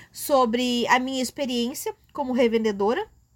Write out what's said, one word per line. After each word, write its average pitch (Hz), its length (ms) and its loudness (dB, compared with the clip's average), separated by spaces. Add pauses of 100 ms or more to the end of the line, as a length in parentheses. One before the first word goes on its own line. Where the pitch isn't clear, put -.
(120)
sobre 247 760 2
a 247 100 4
minha 262 240 -2
experiência 254 760 -4 (160)
como 262 220 -4
revendedora, 220 720 0 (280)